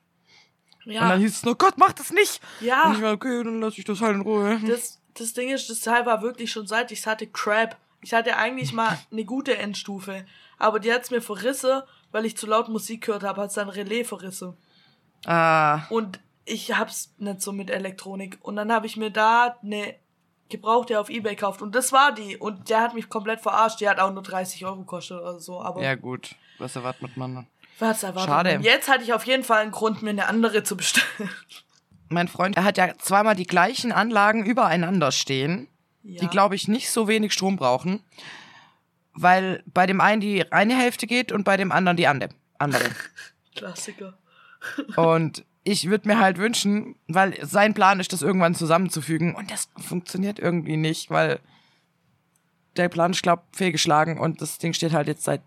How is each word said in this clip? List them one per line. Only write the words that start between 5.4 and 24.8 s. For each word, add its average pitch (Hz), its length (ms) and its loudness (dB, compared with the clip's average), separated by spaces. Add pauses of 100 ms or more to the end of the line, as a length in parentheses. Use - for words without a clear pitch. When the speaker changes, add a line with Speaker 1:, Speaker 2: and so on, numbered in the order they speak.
Speaker 1:
ist, 262 200 -4
das 226 120 -8
Teil 233 240 2
war 220 160 0
wirklich 233 300 -6
schon, 214 160 -10
seit 226 240 -4
ich's - 160 -10
hatte, 220 200 -4
Crap. 220 500 -2 (240)
Ich - 120 -10
hatte 226 240 2
eigentlich 247 360 -2
mal 226 320 0
Speaker 2:
<laughs> - 60 -20
Speaker 1:
eine 220 140 -6
gute 254 320 -2
Endstufe, 196 680 -8 (320)
aber 214 220 2
die 220 140 -2
hat's 247 180 -2
mir 233 100 0
verrissen, 254 600 -2 (300)
weil 214 140 -2
ich 220 120 -4
zu - 100 -8
laut 220 220 2
Musik 220 360 -8
gehört 208 180 -4
hab, 196 140 -4
hat's 202 180 -6
dann 202 140 -4
Relais 202 380 -4
verrissen. 185 480 -12 (680)
Speaker 2:
Ah. 160 640 4
Speaker 1:
Und 220 300 -4 (260)
ich 226 320 -6
hab's - 400 -6
nicht 202 240 -8
so 202 100 -8
mit 196 180 -8
Elektronik. 190 720 -8
Und 202 140 -10
dann 208 160 -4
hab 220 140 0
ich 220 120 -10
mir 220 140 -6
da 233 520 4
eine 208 320 -8 (520)
gebrauchte 226 520 0
auf 208 100 -4
eBay 214 260 -4
gekauft. 196 260 -4
Und 208 140 -6
das 254 160 0
war 269 200 6
die. 214 260 -10
Und 202 340 -8
der 220 100 4
hat 233 140 0
mich 226 140 -8
komplett 220 320 -4
verarscht. 220 400 2
Die 208 80 0
hat 190 100 2
auch 190 120 2
nur 190 120 -10
dreißig 185 420 -8
Euro 190 120 -8
gekostet 180 440 -12